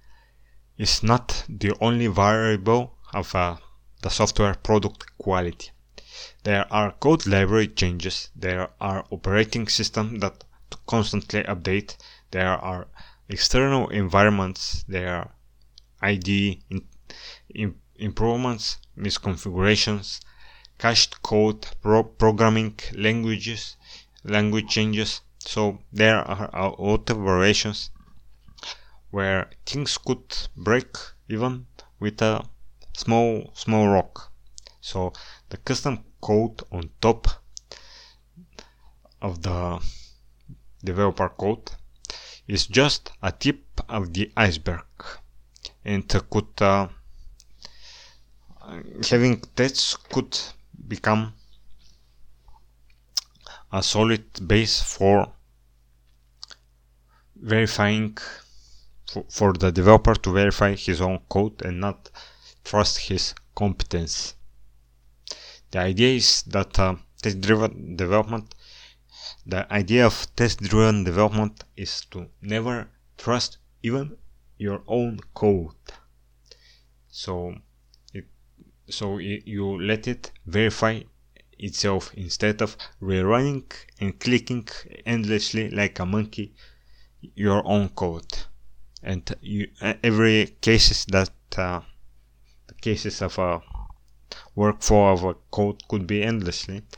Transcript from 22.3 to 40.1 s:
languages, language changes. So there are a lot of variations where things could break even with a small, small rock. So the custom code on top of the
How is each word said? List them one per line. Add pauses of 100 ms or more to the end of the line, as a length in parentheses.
languages, (460)
language
changes. (180)
So (120)
there
are
a
lot
of
variations (1200)
where (160)
things
could (300)
break (340)
even (340)
with
a (520)
small,
small
rock. (500)
So (360)
the
custom (180)
code (100)
on (120)
top (1900)
of
the (1040)